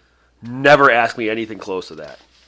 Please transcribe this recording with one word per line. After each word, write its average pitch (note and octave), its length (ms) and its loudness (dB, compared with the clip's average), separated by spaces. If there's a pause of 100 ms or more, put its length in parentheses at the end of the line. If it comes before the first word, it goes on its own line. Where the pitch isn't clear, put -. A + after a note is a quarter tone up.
(420)
never C3+ 480 4
ask A#2 280 0
me A2 120 -4
anything A2 280 -8
close F#2 300 -10
to D#2+ 80 -18
that. C#2+ 220 -18 (300)